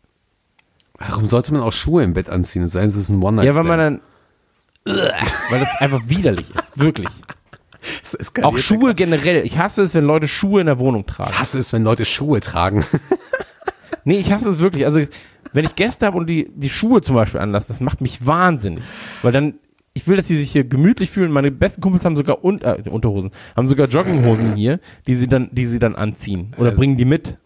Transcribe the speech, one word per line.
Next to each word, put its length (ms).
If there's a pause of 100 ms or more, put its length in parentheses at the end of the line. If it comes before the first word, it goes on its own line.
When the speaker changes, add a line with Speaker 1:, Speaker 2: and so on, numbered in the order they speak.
(1000)
Speaker 1:
Warum 280
sollte 260
man 80
auch 100
Schuhe 320
im 100
Bett 160
anziehen? 340
Es 100
sei 80
denn, 80
es 60
ist 140
ein 140
One-Night-Stand. 320 (100)
Speaker 2:
Ja, 40
weil 80
man 240 (840)
dann, 280 (360)
weil 100
das 100 (100)
einfach 280
widerlich 460
ist. 260
Wirklich. 280 (920)
Speaker 1:
Das 140
eskaliert 380
Speaker 2:
Auch 40
Schuhe 240
Speaker 1:
ja 60
grad. 100
Speaker 2:
generell. 480
Ich 120
hasse 260
es, 120
wenn 80
Leute 240
Schuhe 320
in 80
der 120
Wohnung 260
tragen. 260
Speaker 1:
Ich 80
hasse 200
es, 120
wenn 120
Leute 200
Schuhe 380
tragen. 480
<laughs> 60 (1080)
Speaker 2:
Nee, 160
ich 120
hasse 180
es 100
wirklich. 260
Also, 160 (500)
wenn 140
ich 100
Gäste 300
habe 120
und 120
die, 260
die 140
Schuhe 320
zum 160
Beispiel 240
anlassen, 260
das 140
macht 180
mich 260
wahnsinnig. 600 (360)
Weil 120
dann, 220 (380)
ich 140
will, 80
dass 120
sie 100
sich 120
hier 140
gemütlich 480
fühlen. 180
Meine 220
besten 300
Kumpels 240
haben 100
sogar 260
Un-, 200
äh, 280
Unterhosen, 420 (260)
haben 100
sogar 220
Jogginghosen 640
hier, 240 (280)
die 80
sie 120
dann, 240
die 140
sie 140
dann 180
anziehen. 600
Oder 120
Speaker 1:
Es 80
Speaker 2:
bringen 180
die 80
mit, 420